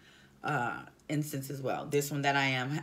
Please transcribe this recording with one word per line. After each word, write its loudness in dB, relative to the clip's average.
uh, 0
incense -2
as -8
well. -2
This 2
one 0
that 4
I 4
am, 0